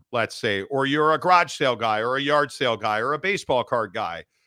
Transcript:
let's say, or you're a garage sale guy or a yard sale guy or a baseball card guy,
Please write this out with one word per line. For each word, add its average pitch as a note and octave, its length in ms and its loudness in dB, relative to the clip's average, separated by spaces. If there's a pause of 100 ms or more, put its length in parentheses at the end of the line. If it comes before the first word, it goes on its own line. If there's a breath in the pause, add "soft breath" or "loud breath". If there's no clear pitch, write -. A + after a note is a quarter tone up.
(120)
let's A2+ 240 -2
say, G2+ 280 -2
or C3+ 200 -2
you're D3+ 300 2
a D#3 40 0
garage F3 340 4
sale C3+ 220 0
guy A2 260 0
or B2 180 -2
a - 20 -2
yard C#3+ 320 0
sale A#2+ 240 0
guy G#2+ 220 -2
or B2+ 160 -2
a D3+ 40 -4
baseball D#3 460 -2
card G#2+ 300 -4
guy, E2+ 280 -6 (240)